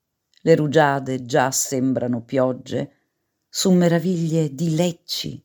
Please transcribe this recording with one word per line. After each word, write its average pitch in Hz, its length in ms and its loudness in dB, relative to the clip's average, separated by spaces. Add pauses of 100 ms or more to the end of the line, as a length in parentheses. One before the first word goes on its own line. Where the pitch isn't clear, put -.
(420)
Le 160 140 6
rugiade 139 680 2
già 131 280 0
sembrano 123 720 -2
piogge, 131 680 -4 (560)
su - 240 0
meraviglie 165 840 2
di 156 220 -2
lecci - 680 -6